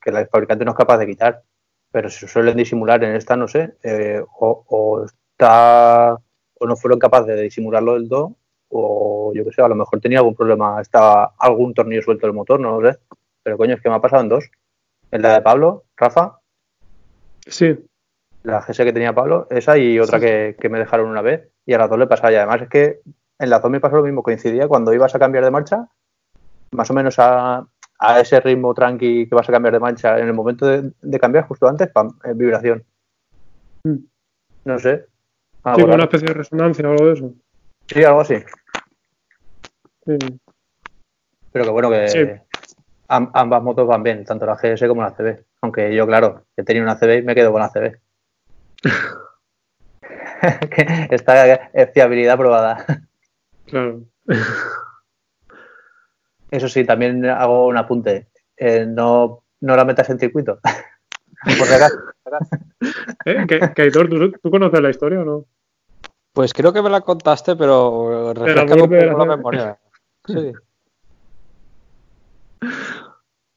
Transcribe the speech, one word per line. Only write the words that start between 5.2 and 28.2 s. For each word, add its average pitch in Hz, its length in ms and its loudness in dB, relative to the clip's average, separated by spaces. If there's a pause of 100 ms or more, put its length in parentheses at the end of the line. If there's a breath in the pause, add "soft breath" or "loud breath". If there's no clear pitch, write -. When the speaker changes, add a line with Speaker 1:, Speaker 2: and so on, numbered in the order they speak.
Speaker 1:
o - 520 -12
no 117 100 -2
fueron 123 220 0
capaces 120 300 4
de 107 140 -4
disimularlo 113 520 -2
del 117 140 -4
todo, 147 260 -4 (340)
o 104 680 -4
yo 107 100 -6
qué 110 80 -8
sé, 131 100 0
a 120 60 6
lo 110 80 -2
mejor 107 240 -4
tenía 123 180 0
algún 117 160 2
problema, 107 480 -2
estaba 104 560 4
algún 123 340 0
tornillo 113 300 -2
suelto 110 240 -2
del 104 80 -4
motor, 113 260 -2
no 110 200 -4
lo 123 120 2
sé. 139 60 -20 (440)
Pero 107 140 -6
coño, 113 200 0
es 123 40 -14
que - 80 -4
me 113 60 0
ha 110 60 -2
pasado 127 220 2
en 110 60 -6
dos. 123 160 -2 (680)
En - 100 -4
la 113 120 4
de 110 80 2
Pablo, 147 420 2 (120)
Rafa. 165 440 -2 (1040)
Speaker 2:
Sí. 165 320 -2 (640)
Speaker 1:
La 110 180 -4
G - 100 -10
S 120 140 -2
que 120 80 2
tenía 117 220 -2
Pablo, 151 360 -2
esa 139 280 2
y 120 200 2
otra 113 200 2
Speaker 2:
Sí. 117 80 0
Speaker 1:
que, 107 340 -2
que 117 80 -4
me 113 120 -4
dejaron 113 280 -2
una 110 140 -6
vez, 143 260 -4 (160)
y 127 80 -4
a 117 60 2
las 110 100 2
dos 110 100 -2
le 127 100 2
pasaba. 113 240 2
Y 110 40 4
además 107 260 0
es 120 60 -14
que 147 320 0 (380)
en 131 100 -6
las 117 140 2
dos 123 80 0
me 139 100 -4
pasó 143 160 0
lo 151 60 4
mismo, 139 200 -4
coincidía 117 460 -2
cuando 117 240 2
ibas 131 220 2
a 135 40 -4
cambiar 131 260 2
de 131 80 2
marcha, 196 360 -6 (840)
más 117 180 -6
o 135 40 -2
menos 135 260 -2
a, 123 460 2 (320)
a 113 220 4